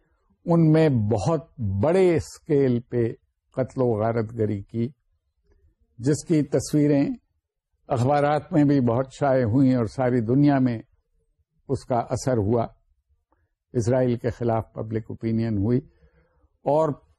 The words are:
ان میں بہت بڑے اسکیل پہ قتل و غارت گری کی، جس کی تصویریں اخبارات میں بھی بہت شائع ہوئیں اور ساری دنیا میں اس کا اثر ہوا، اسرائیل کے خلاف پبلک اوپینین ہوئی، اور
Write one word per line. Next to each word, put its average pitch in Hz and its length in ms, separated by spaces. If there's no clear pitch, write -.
ان 165 260
میں 160 160
بہت 151 360
بڑے 185 220
اسکیل 135 640
پہ 120 180
قتل 131 260
و 123 60
غارت 113 340
گری 107 300
کی، 117 240
جس 131 260
کی 156 160
تصویریں 147 540
اخبارات 143 640
میں 151 120
بھی 143 180
بہت 120 300
شائع 131 320
ہوئیں 127 300
اور 117 160
ساری 127 340
دنیا 139 340
میں 123 180
اس - 160
کا 117 140
اثر 127 280
ہوا، 113 260
اسرائیل 123 440
کے 120 140
خلاف 113 420
پبلک 110 360
اوپینین 113 480
ہوئی، 117 220
اور 151 240